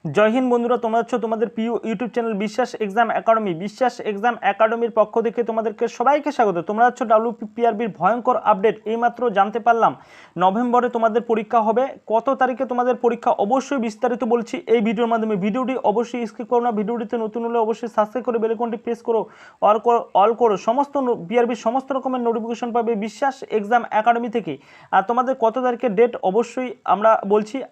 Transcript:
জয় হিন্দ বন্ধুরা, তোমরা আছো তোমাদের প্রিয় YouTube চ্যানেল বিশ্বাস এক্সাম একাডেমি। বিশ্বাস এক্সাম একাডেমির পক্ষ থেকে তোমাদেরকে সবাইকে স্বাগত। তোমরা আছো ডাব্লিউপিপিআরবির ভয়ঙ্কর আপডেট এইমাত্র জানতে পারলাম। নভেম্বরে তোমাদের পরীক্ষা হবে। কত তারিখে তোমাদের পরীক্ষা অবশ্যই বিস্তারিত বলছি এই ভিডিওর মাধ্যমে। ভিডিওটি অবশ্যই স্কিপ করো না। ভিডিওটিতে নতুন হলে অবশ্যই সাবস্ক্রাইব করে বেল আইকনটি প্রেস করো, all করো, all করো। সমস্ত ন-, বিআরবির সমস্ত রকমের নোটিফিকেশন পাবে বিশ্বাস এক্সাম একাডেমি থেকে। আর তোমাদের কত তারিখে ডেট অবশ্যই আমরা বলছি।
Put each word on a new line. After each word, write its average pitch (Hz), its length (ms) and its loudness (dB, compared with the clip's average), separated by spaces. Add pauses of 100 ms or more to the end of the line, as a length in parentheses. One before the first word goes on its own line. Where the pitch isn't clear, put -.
জয় 208 220 4
হিন্দ 254 220 2
বন্ধুরা, 240 240 2
তোমরা 233 220 0
আছো 233 180 -2
তোমাদের 220 320 -2
প্রিয় 226 220 -4
YouTube 220 380 -4
চ্যানেল 233 240 -2
বিশ্বাস 214 420 -4
এক্সাম 214 340 0
একাডেমি। 214 440 -2
বিশ্বাস 208 460 -4
এক্সাম 214 420 -2
একাডেমির 220 500 0
পক্ষ 214 300 2
থেকে 226 220 -2
তোমাদেরকে 220 440 -2
সবাইকে 277 440 0
স্বাগত। 202 260 2
তোমরা 214 280 0
আছো 247 200 0
ডাব্লিউপিপিআরবির 226 840 0
ভয়ঙ্কর 220 480 0
আপডেট 208 500 2
এইমাত্র 233 420 -2
জানতে 208 300 0
পারলাম। 214 360 4 (420)
নভেম্বরে 233 520 2
তোমাদের 226 320 0
পরীক্ষা 226 400 0
হবে। 226 260 2 (200)
কত 226 220 0
তারিখে 262 360 0
তোমাদের 247 300 0
পরীক্ষা 233 360 0
অবশ্যই 262 460 0
বিস্তারিত 233 460 -2
বলছি 233 440 -2
এই 233 140 4
ভিডিওর 226 280 0
মাধ্যমে। 220 260 0
ভিডিওটি 220 420 -2
অবশ্যই 226 500 -2
স্কিপ 220 200 -12
করো 240 140 2
না। 240 100 0
ভিডিওটিতে 220 460 -4
নতুন 226 280 -6
হলে 233 120 -2
অবশ্যই 226 300 -2
সাবস্ক্রাইব 214 380 -2
করে 233 140 -2
বেল 226 120 0
আইকনটি 226 260 -4
প্রেস 226 240 -6
করো, 220 240 -2 (360)
all 214 180 4
করো, 233 360 0
all 214 200 4
করো। 220 220 2
সমস্ত 277 400 -2
ন-, 247 180 0
বিআরবির 233 400 0
সমস্ত 262 360 -2
রকমের 254 300 -2
নোটিফিকেশন 233 500 -4
পাবে 233 240 0
বিশ্বাস 226 480 -4
এক্সাম 220 480 0
একাডেমি 233 380 2
থেকে। 175 280 -4 (340)
আর 190 120 4
তোমাদের 247 360 0
কত 226 200 2
তারিখে 247 300 0
ডেট 226 340 4
অবশ্যই 233 500 -2 (120)
আমরা 208 420 4
বলছি। 214 440 0